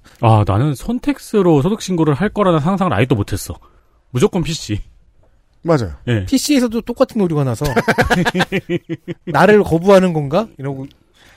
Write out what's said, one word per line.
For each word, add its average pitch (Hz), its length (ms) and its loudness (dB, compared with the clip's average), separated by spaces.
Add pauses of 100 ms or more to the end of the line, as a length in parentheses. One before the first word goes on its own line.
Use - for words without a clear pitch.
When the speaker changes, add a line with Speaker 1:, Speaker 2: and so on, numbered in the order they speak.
(220)
Speaker 1:
아, 110 240 6
나는 127 300 0
손택스로 208 840 0
소득 196 200 -2
신고를 160 320 0
할 170 160 -2
거라는 185 300 0
상상을 180 340 -2
아예 104 120 2
또 127 100 0
못했어. - 380 -6 (580)
무조건 165 320 0
피씨. 143 360 -6 (840)
Speaker 2:
맞아요. 131 320 0 (160)
Speaker 1:
예. 104 160 0
Speaker 3:
피씨에서도 247 560 0
똑같은 240 400 -2
오류가 151 240 0
나서 123 180 -4
<laughs> 170 1600 -2
"나를 185 380 4
거부하는 180 500 4
건가?" 156 340 -2 (100)
이러고. 135 300 -8 (500)